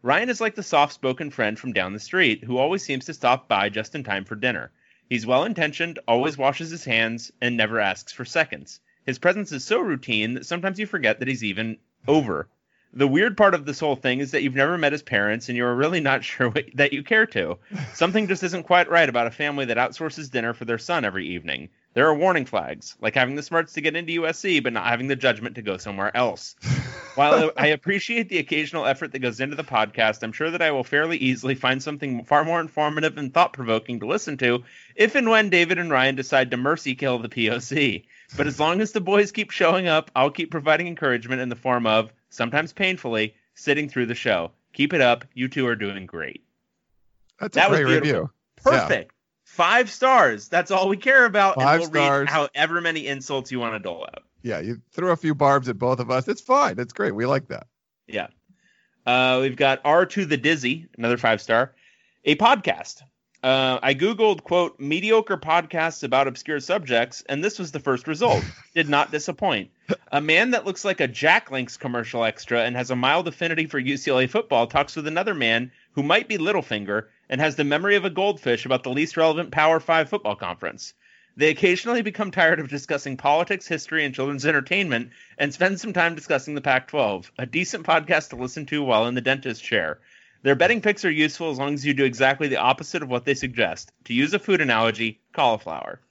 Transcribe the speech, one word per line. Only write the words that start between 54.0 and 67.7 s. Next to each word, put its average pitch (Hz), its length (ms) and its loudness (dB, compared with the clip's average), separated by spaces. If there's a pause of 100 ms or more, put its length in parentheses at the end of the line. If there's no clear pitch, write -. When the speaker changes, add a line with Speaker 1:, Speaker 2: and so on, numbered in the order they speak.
Speaker 1:
out. - 200 -14 (180)
Speaker 2:
Yeah, 104 180 -4
you 113 220 -8 (100)
threw 180 200 -2
a 165 40 4
few 156 180 -2
barbs 139 360 4
at 101 100 -4
both 123 200 0
of 123 120 -4
us. 127 160 0
It's 240 140 -4
fine. 277 360 2
It's 123 160 -8
great. 147 220 -2
We 113 100 -2
like 135 220 0
that. - 200 -12 (400)
Speaker 1:
Yeah. 98 200 -8 (760)
Uh, 127 360 2
we've 131 140 -2
got 135 300 2
R 170 220 6
to 190 180 -4
the 147 120 0
Dizzy, 147 500 -2 (100)
another 120 200 0
five 113 240 2
star. 117 320 2 (520)
A 147 100 4
podcast. 202 640 0 (400)
Uh, 131 400 2
I 135 120 2
Googled, 196 500 2
quote, 175 360 0
"mediocre 190 580 0
podcasts 160 640 -2
about 135 240 2
obscure 143 320 -6
subjects," 131 680 -2
and 143 160 -4
this 214 160 -4
was 165 120 -8